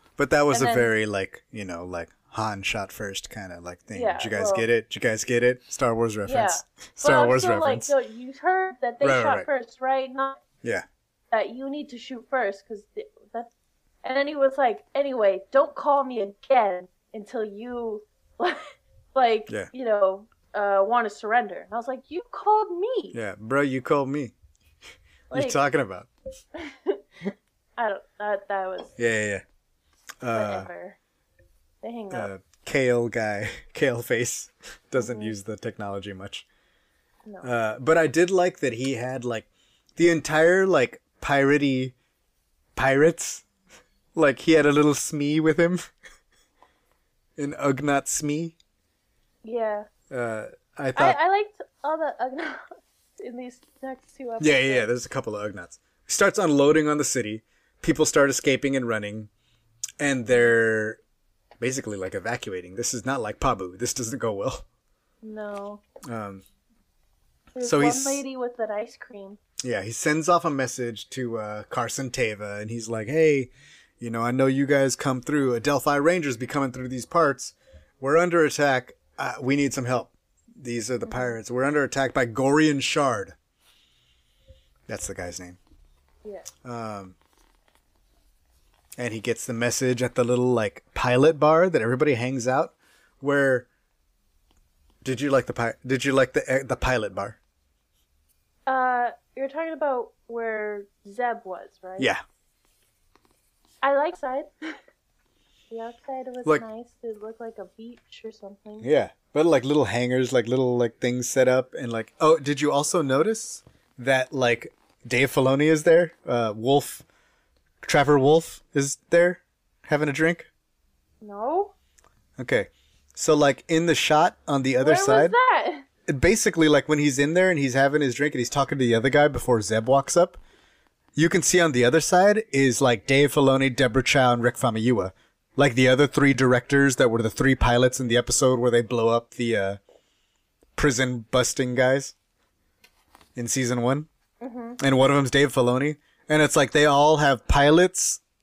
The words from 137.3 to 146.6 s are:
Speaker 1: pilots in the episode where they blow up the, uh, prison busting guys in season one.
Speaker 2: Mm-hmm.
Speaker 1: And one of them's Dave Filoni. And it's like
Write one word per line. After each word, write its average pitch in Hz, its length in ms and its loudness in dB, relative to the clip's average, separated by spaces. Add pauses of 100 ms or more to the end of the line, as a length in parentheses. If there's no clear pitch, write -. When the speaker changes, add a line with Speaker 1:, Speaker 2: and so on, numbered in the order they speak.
Speaker 1:
pilots 123 440 2
in 131 80 -4
the 117 80 0
episode 127 420 2
where 120 140 2
they 120 100 4
blow 113 280 0
up 117 220 0
the, 117 260 -2
uh, 98 180 -2 (1040)
prison 127 520 0
busting 127 460 0
guys 131 380 2 (1200)
in 120 140 -8
season 123 320 -2
one. 139 260 0 (340)
Speaker 2:
Mm-hmm. 240 440 -10
Speaker 1:
And 135 120 4
one 135 140 6
of 143 60 4
them's 135 120 2
Dave 139 240 2
Filoni. 131 440 0 (320)
And 151 120 4
it's 143 140 4
like 139 160 2